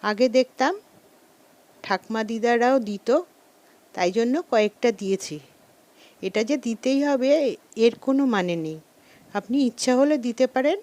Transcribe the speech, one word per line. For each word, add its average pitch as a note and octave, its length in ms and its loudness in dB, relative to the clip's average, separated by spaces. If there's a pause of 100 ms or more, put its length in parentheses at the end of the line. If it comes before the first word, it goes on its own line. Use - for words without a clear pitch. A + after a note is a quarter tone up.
আগে G#3+ 260 0
দেখতাম B3+ 460 0 (1080)
ঠাকমা A3 400 -4
দিদারাও A#3 540 2
দিত, G#3 300 -6 (840)
তাই F3+ 180 0
জন্য A#3+ 380 -2
কয়েকটা G#3+ 400 2
দিয়েছি। F#3+ 500 -6 (800)
এটা F#3+ 220 -4
যে C#4 120 -2
দিতেই C4 480 -2
হবে C#4 520 2 (200)
এর A3+ 240 2
কোনো C4+ 260 0
মানে F3+ 300 0
নেই, D#3+ 220 -8 (560)
আপনি G#3 220 -4 (120)
ইচ্ছা - 280 -2
হলে D4 220 4
দিতে A#3+ 280 0
পারেন। C#4+ 360 0